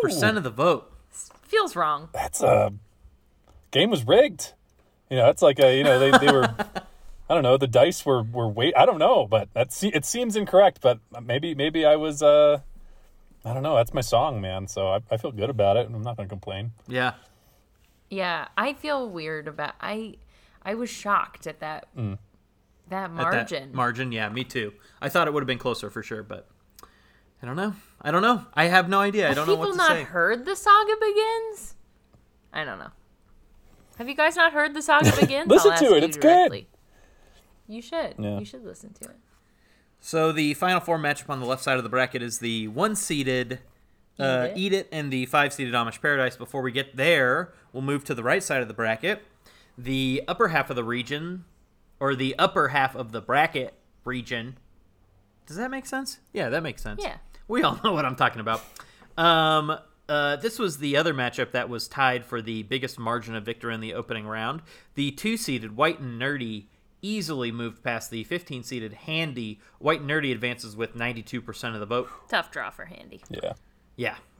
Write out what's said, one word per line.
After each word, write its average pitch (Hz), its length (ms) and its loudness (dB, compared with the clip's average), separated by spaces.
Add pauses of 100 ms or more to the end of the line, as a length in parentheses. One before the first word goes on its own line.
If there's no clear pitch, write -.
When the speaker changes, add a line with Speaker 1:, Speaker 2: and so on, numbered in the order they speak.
Speaker 1:
percent 220 320 2
Speaker 2:
Ooh. 214 40 0
Speaker 1:
of 185 60 -4
the 127 60 -4
vote. 139 420 0 (500)
Speaker 3:
Feels 403 340 0
wrong. 151 360 -2
Speaker 2:
That's - 300 -6
a, - 300 4 (1000)
game 180 200 2
was 151 140 -2
rigged. 185 500 4 (560)
You 131 80 -2
know, 117 80 6
that's 147 160 6
like 147 180 6
a, 131 160 8
you 139 80 2
know, 135 140 6
they, 135 120 6 (160)
they 147 60 6
were, 131 120 6
Speaker 1:
<laughs> - 840 -8
Speaker 2:
I 156 60 4
don't 165 100 4
know, 127 120 6
the 135 120 2
dice 127 380 4
were, 127 160 2
were 113 260 -2
wait-, 123 280 0
I - 100 10
don't 214 120 4
know, 196 280 4
but 101 280 0
that 127 180 -2
se-, 208 220 -2
it 147 100 0
seems 233 300 -4
incorrect, 196 460 4
but 123 180 2 (240)
maybe, 143 320 -4
maybe 156 300 0
I 151 120 8
was, 151 260 -2
uh, 147 380 6 (840)
I 113 100 -6
don't 131 100 -4
know, 151 100 0
that's 117 200 4
my 135 80 -2
song, 120 400 2
man, 95 260 -6
so 98 200 -4
I, 95 120 2 (100)
I 113 60 -2
feel 139 160 -6
good 107 180 -4
about 101 280 4
it, - 80 0
and 113 100 -10
I'm 104 60 -8
not 117 140 -8
gonna 101 120 -10
complain. 101 440 -10 (140)
Speaker 1:
Yeah. 127 280 -2 (960)
Speaker 3:
Yeah, 180 460 -6
I 262 180 -2
feel 285 340 -4
weird 156 400 -8
about, 147 320 -8
I, 214 360 -8 (460)
I 202 120 -6
was 233 160 -6
shocked - 580 -4
at 156 120 -14
that, 156 360 -12
Speaker 2:
Mm. 104 220 -6 (680)
Speaker 3:
that 190 160 -6
Speaker 1:
At 185 40 -8
that - 40 -14
Speaker 3:
margin. 160 600 -4
Speaker 1:
margin, 123 400 -2
yeah, 110 160 -2
me 120 160 -6
too. 110 300 -6 (260)
I 139 80 -4
thought 170 180 0
it 147 80 -2
would 147 80 0
have 127 60 -6
been 127 100 -2
closer 110 320 -6
for 110 120 -10
sure, 107 200 -12
but 101 240 -16 (960)
I 123 40 -12
don't 127 100 -8
know. 196 180 -4 (280)
I - 80 -4
don't 175 120 2
know. 233 220 2 (100)
I 151 120 4
have 175 220 6
no 196 120 4
idea. 202 240 2
I 156 40 4
Speaker 3:
Have 135 80 2
Speaker 1:
don't 151 120 0
know 403 80 6
what - 140 -2
Speaker 3:
people - 20 -4
Speaker 1:
to 349 60 -4
Speaker 3:
not 339 140 4
Speaker 1:
say. 214 120 0
Speaker 3:
heard 185 400 0
The 381 100 -4
Saga 415 460 4
Begins? 440 760 -2 (760)
I 151 120 -6
don't 107 140 -10
know. 65 120 -16 (1080)
Have 240 120 -12
you 277 60 -8
guys 311 220 2
not 330 160 6
heard 294 220 0
The 302 80 -6
Saga 302 340 6
Speaker 2:
<laughs> - 40 4
Speaker 3:
Begins? 294 280 2
Speaker 2:
Listen 359 240 8
Speaker 3:
I'll 339 60 2
Speaker 2:
to 320 80 6
Speaker 3:
ask 214 80 8
Speaker 2:
it. 156 80 8
Speaker 3:
you - 60 4
Speaker 2:
It's 151 100 -6
good. 147 40 -6
Speaker 3:
directly. 349 460 6 (1000)
You 220 120 -14
should. 302 380 -6
Speaker 2:
Yeah. 208 200 -4
Speaker 3:
You 208 60 -8
should 240 200 -18
listen 190 300 -18
to - 160 -20
it. - 60 -20 (840)
Speaker 1:
So 160 320 0
the 151 220 0
Final 180 260 0
Four 170 180 -2
matchup 147 300 -4
on 135 120 -6
the 123 60 -6
left 127 160 -4
side 135 140 0
of 127 80 -2
the 113 60 -8
bracket 127 320 -2
is 117 160 -8
the 113 300 -4
one-seeded, 131 920 -4 (580)
uh, 127 300 0
Speaker 3:
Eat - 40 -8
It. 175 60 -8
Speaker 1:
Eat 190 140 -2
It 190 180 -2
and 147 220 -6
the 127 140 -2
five-seeded 139 480 0
Amish 117 260 -2
Paradise. 139 360 0
Before 127 260 -8
we 127 100 -4
get 131 240 -6
there, 147 560 2 (220)
we'll 131 80 -8
move 139 220 -2
to 147 100 -4
the 120 80 -8
right 156 200 0
side 139 200 -2
of 113 60 -8
the 110 60 -12
bracket. 113 480 -4 (540)
The 131 500 -2
upper 180 220 0
half 151 220 -2
of 131 60 -6
the 120 80 -4
region, 147 600 -8 (560)
or 139 140 -2
the 131 240 -4
upper 175 300 2
half 135 280 0
of 117 160 -10
the 113 80 -8
bracket 135 540 0 (300)
region. 123 540 -8 (880)
Does 151 120 -14
that 247 120 -6
make 262 140 -10
sense? 262 340 -10 (140)
Yeah, 165 160 -4
that 147 140 -4
makes 147 200 -10
sense. 107 200 -10
Speaker 3:
Yeah. - 160 -10 (280)
Speaker 1:
We 247 160 -2
all 127 180 0
<laughs> - 40 -6
know 220 80 0
what 151 140 -2
I'm 127 100 -4
talking 120 240 0
about. 110 220 -4 (560)
Um, 156 580 4 (320)
uh, 147 280 0
this 220 220 -6
was 175 200 -2
the 139 180 0
other 160 160 2
matchup 123 400 -4
that 123 160 -2
was 117 200 -8
tied 127 360 0
for 120 160 -8
the 110 240 -6
biggest 127 340 -6
margin 117 380 -6
of 107 80 -10
victory 117 300 -8
in 110 60 -8
the 110 140 -10
opening 113 320 -8
round. 113 360 -6 (320)
The 143 160 -4
two-seeded 139 640 -6
White 156 240 0
and 120 200 -10
Nerdy 123 440 -6 (380)
easily 160 480 -6
moved 117 320 -8
past 117 280 -6
the 117 140 -10
fifteen 165 380 -10
seeded 113 300 -12
Handy. 131 680 -8 (200)
White 160 240 0
and 139 80 -6
Nerdy 147 220 0
advances 120 440 -8
with 113 180 -6
ninety-two 117 460 -8
percent 113 340 -10
of 107 60 -8
the 104 60 -10
vote. 120 240 -4 (180)
Speaker 3:
Tough 180 220 -4
draw 113 200 -10
for - 140 -16
Handy. - 460 -20
Speaker 2:
Yeah. - 240 -8 (420)
Speaker 1:
Yeah. 117 200 -6 (240)